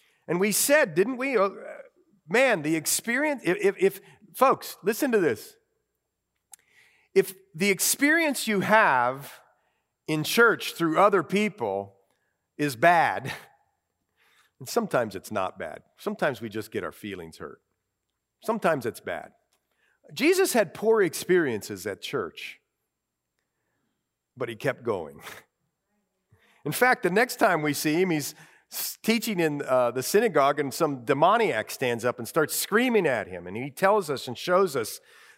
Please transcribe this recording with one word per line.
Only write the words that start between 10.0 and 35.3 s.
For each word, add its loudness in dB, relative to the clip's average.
in -2
church 2
through -2
other 4
people -4
is -2
bad, 2
<laughs> -20
and -16
sometimes -2
it's -12
not -4
bad. -12
Sometimes -4
we -10
just -10
get -6
our -8
feelings -14
hurt. -16
Sometimes -2
it's -8
bad. -10
Jesus 2
had 0
poor 2
experiences 0
at -8
church, -8
but -6
he -8
kept -4
going. -6
<laughs> -20
In -6
fact, 2
the 2
next 0
time 2
we 0
see 0
him, 0
he's -4
s-, -8
teaching 0
in, 0
uh, 2
the -4
synagogue, 2
and -2
some -2
demoniac 2
stands -4
up -2
and -8
starts -2
screaming 2
at 0
him. -12
And -8
he -8
tells 0
us -6
and -10
shows 0
us -6